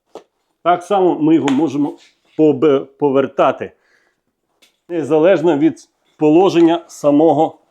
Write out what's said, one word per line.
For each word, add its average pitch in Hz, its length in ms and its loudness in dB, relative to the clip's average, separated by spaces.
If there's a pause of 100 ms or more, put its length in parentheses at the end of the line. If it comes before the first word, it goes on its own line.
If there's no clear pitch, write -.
(640)
Так 175 200 -2
само 185 360 -2
ми 156 160 0
його 139 140 0
можемо 143 480 -4 (400)
побе-, 143 440 0 (180)
повертати, 135 720 -2 (1160)
незалежно 156 680 0
від 156 300 -2 (280)
положення 165 680 2
самого 147 720 0 (120)